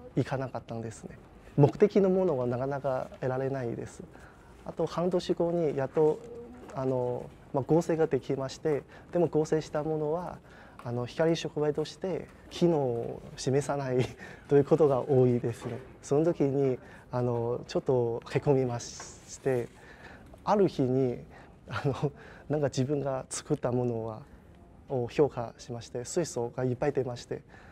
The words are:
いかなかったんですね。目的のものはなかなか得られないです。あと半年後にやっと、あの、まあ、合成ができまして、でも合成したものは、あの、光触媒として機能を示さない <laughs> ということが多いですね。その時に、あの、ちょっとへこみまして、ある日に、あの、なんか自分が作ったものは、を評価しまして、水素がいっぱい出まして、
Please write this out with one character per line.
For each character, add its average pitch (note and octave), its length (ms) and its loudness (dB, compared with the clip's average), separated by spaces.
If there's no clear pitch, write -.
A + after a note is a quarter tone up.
い C3+ 80 2
か - 120 -4
な C3 120 -6
か A#2 100 -8
っ A2 80 -8
た A#2+ 80 -10
ん A2+ 80 -6
で A2+ 80 -8
す - 140 -16
ね。 - 140 -16
目 C#3+ 200 6
的 G#3 240 6
の F#3+ 100 4
も F#3+ 140 4
の D#3+ 120 2
は B2 100 0
な A#2+ 120 0
か B2+ 80 -2
な C#3 140 -4
か C3+ 280 -2
得 C3+ 80 -2
ら B2+ 100 -2
れ C3+ 120 -2
な C3+ 140 -4
い A#2+ 120 -4
で B2+ 100 -8
す。 - 160 -16
あ - 80 -10
と E3 140 -2
半 E3+ 240 -2
年 F3+ 240 0
後 E3+ 180 0
に D#3+ 240 2
や C3+ 100 0
っ - 40 -8
と、 D#3 280 4
あ C3 100 -4
の、 B2+ 440 -2
ま C#3 60 2
あ、 B2 60 -4
合 D#3+ 140 6
成 E3+ 160 0
が D#3 120 2
で C3 120 0
き - 140 -4
ま C3+ 140 -4
し - 100 -12
て、 D3+ 240 0
で F3 80 0
も E3 80 4
合 D#3 180 2
成 D#3 160 2
し - 80 -14
た D3+ 140 -2
も D#3 120 -2
の D3+ 160 -2
は、 E3 260 -6
あ B2 60 -8
の、 A#2+ 160 -4
光 E3 300 2
触 D3+ 240 -6
媒 D3+ 120 2
と D#3 120 -2
し - 120 -10
て F3+ 320 -6
機 - 160 2
能 E3 120 4
を A#2+ 440 -2
示 C#3 300 0
さ C#3+ 100 -2
な C3+ 160 -4
い B2+ 120 4
<laughs> - 240 -18
と C#3+ 80 6
い C#3+ 40 10
う C#3 40 4
こ D#3+ 120 6
と D3+ 120 6
が B2+ 200 2
多 B2+ 180 6
い A#2+ 140 4
で A#2 120 -2
す - 140 -12
ね。 A#2 120 -6
そ C#3+ 160 2
の D#3+ 60 4
時 E3 180 2
に、 C3+ 360 2
あ B2 100 0
の、 A#2+ 460 -2
ち - 80 -8
ょ - 20 2
っ E3+ 40 -2
と A#2+ 460 2
へ - 120 0
こ D3 120 4
み C3 140 4
ま A#2+ 140 -4
し - 600 -16
て、 B2+ 280 0
あ G3 120 4
る G3 120 6
日 - 140 0
に、 C3 420 2
あ - 180 -6
の、 C#3 260 -2
な D3 80 0
ん - 20 0
か C#3+ 60 2
自 C3 180 0
分 C#3+ 160 0
が C3+ 300 -4
作 - 240 -4
っ - 20 0
た C3 140 -2
も B2 140 0
の A2+ 200 -2
は、 A2 160 -10
を B2 180 -2
評 C#3 220 4
価 A#2 260 -8
し - 160 -16
ま A#2 80 -8
し - 80 -16
て、 A#2+ 160 -8
水 E3 220 -2
素 A#2 240 -4
が C3 140 -4
い B2+ 80 0
っ A#2+ 40 -2
ぱ D3 120 0
い C#3 40 2
出 C3 120 -2
ま A#2+ 120 -6
し - 80 -14
て、 - 180 -10